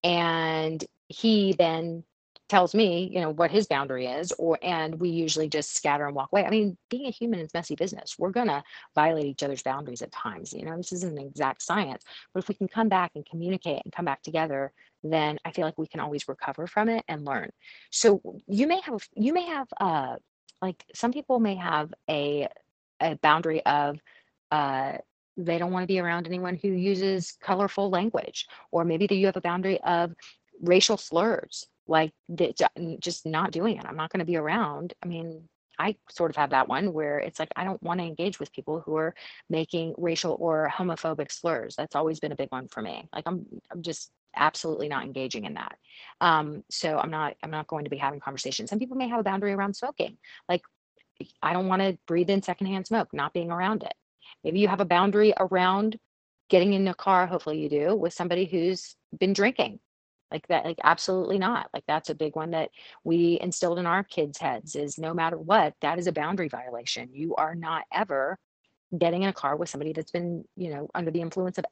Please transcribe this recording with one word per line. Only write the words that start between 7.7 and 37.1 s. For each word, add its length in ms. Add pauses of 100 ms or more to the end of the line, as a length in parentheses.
business. 440
We're 120
gonna 340 (300)
violate 320
each 160
other's 200
boundaries 400
at 100
times. 400
You 120
know, 120
this 160
isn't 260
an 60
exact 380
science, 420 (280)
but 100
if 60
we 60
can 140
come 200
back 260
and 100
communicate 600
and 80
come 120
back 180
together, 500 (300)
then 420
I 80
feel 140
like 120
we 80
can 140
always 260
recover 400
from 220
it 180
and 180
learn. 260 (400)
So 300 (260)
you 200
may 140
have, 340
you 180
may 140
have, 220 (100)
uh, 380 (460)
like, 220 (100)
some 180
people 280
may 160
have 360 (160)
a, 400 (520)
a 160
boundary 500
of, 320 (520)
uh, 420 (440)
they 220
don't 140
wanna 140
be 120
around 280
anyone 300
who 120
uses 720
colorful 480
language, 560 (240)
or 140
maybe 220
that 100
you 100
have 100
a 60
boundary 400
of 320 (480)
racial 340
slurs, 680 (220)
like, 240 (260)
th-, 180
j-, 100 (100)
n-, 240
just 260
not 240
doing 260
it. 80
I'm 120
not 140
gonna 140
be 120
around. 680
I 40
mean, 420 (280)
I 200 (120)
sort 220
of 60
have 140
that 180
one 240
where 260